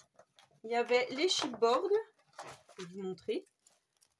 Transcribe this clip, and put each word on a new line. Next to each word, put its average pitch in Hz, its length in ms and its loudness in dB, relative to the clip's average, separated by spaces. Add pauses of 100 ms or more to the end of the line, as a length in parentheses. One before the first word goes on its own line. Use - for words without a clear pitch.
(640)
il 226 60 -10
y 233 40 0
avait 247 360 2
les 311 180 0
chipboards, 240 520 2 (960)
je 185 60 -10
vais 175 80 -14
vous 190 120 -10
montrer, 214 440 -4 (720)